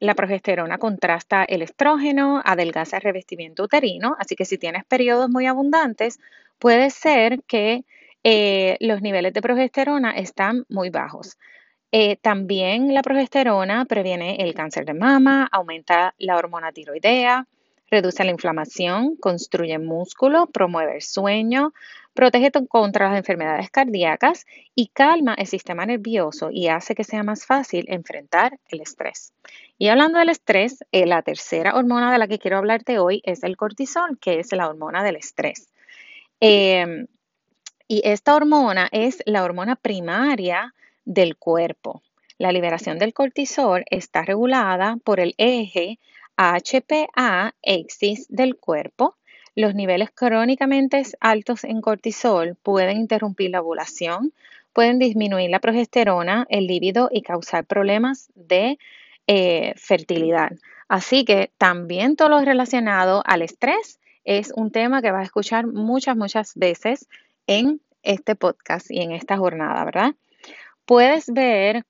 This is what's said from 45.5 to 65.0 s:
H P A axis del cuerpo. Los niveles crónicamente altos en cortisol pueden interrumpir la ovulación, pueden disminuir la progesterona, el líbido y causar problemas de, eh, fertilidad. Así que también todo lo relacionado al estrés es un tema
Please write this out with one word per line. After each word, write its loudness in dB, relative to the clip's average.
H 2
P -2
A 0
axis -2
del 0
cuerpo. -2
Los 2
niveles 0
crónicamente 2
altos 0
en -6
cortisol -2
pueden 0
interrumpir -2
la -2
ovulación, -6
pueden 4
disminuir 0
la 2
progesterona, 0
el 0
líbido 0
y -2
causar -4
problemas 0
de, 0
eh, 2
fertilidad. -2
Así 2
que 2
también 0
todo 4
lo 6
relacionado 2
al 0
estrés -4
es -2
un -4
tema 0